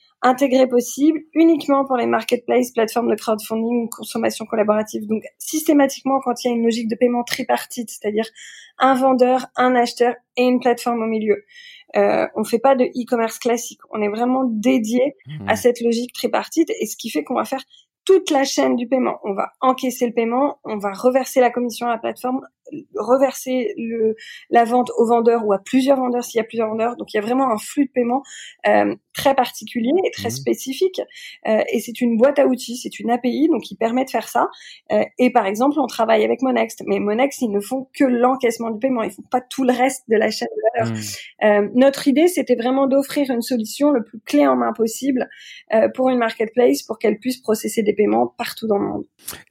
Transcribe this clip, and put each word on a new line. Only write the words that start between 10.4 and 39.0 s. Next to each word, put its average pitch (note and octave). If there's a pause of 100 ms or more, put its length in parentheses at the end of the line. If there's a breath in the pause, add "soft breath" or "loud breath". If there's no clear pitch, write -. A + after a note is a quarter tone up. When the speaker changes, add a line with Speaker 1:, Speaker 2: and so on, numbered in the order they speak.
Speaker 1:
une B3+
plateforme A#3+
au -
milieu. A3 (520 loud breath)
Euh, G#3
on G#3+
fait A3
pas C4+
de B3+
e-commerce A3+
classique. A#3 (140)
On G#3+
est G#3
vraiment B3
dédié A#3+ (120)
Speaker 2:
Hmm. D3+
Speaker 1:
à A3
cette A#3
logique A#3
tripartite, A3+ (120)
et G#3+
ce -
qui A3+
fait D4+
qu'on B3+
va A3+
faire C4 (400 soft breath)
toute F#4+
la C#4
chaîne C4+
du A#3+
paiement. B3+
On G3+
va - (100)
encaisser B3+
le A3
paiement, A#3+
on A3
va G3
reverser B3+
la A#3+
commission A#3+
à A#3
la A3
plateforme, B3 (540)
reverser B3+
le, A3+ (340 loud breath)
la A#3
vente A#3+
au A#3
vendeur A#3
ou G#3
à G3
plusieurs C4
vendeurs B3
s'il -
y -
a -
plusieurs A3+
vendeurs. A3
Donc, -
il G#3+
y -
a -
vraiment B3+
un G#3+
flux -
de -
paiement, B3 (440 loud breath)
euh, G#3 (180)
très C4+
particulier A#3+ (120)
et -
très -
Speaker 2:
Mhm. A#3+
Speaker 1:
spécifique. C4+ (480 loud breath)
Euh, G#3+ (100)
et A#3
c'est A3
une A#3
boîte C#4
à C4+
outils, B3
c'est -
une G#3+
A A#3+
P B3
I, C4
donc C#4+
qui -
permet A#3
de C4+
faire A#3
ça. E4 (420 loud breath)
Euh, G#3 (160)
et B3+
par A#3
exemple, B3+
on C4
travaille A3
avec A3+
Monext, A#3
mais G3
Monext, A3
ils A3
ne G3+
font C4
que D4
l'encaissement A#3+
du G#3+
paiement, B3